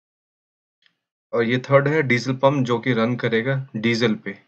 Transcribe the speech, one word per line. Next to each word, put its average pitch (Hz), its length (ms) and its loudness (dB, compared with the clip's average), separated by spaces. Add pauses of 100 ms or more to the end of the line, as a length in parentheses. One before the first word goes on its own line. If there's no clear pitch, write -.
(1300)
और 117 120 0
ये 123 140 0 (120)
third 139 180 6
है 156 160 2
diesel 123 320 0
pump 135 300 2
जो 117 140 0
कि 127 140 -2
run 113 220 0
करेगा 120 400 -2 (200)
diesel 113 400 0
पे। 98 320 -12